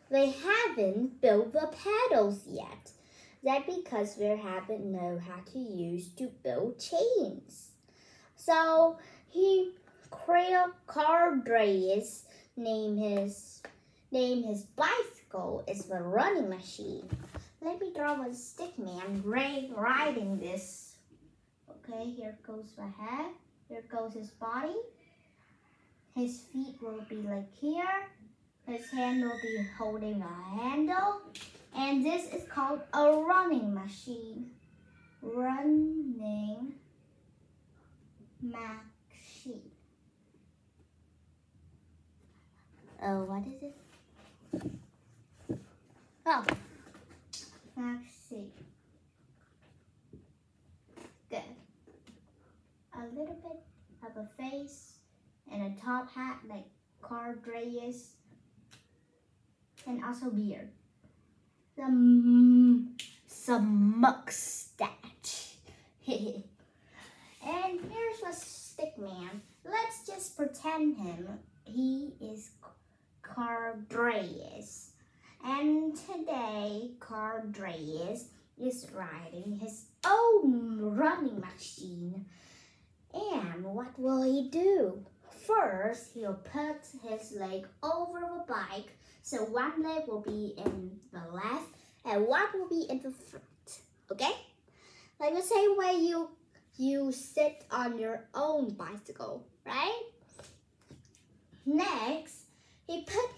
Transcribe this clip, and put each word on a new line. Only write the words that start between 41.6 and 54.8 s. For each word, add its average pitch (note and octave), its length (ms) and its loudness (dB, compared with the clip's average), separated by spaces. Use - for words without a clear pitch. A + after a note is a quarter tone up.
Oh, G3 220 -2
what G3 220 -6
is C4+ 160 -14
it? C#4+ 120 -12
Oh, C4 180 2
machine. A#3+ 760 -10
Good. - 100 -6
A A#3+ 120 -12
little E4 240 -8
bit E4 200 -14
of A3 120 -14
a G#3+ 200 -10
face C#4 640 -12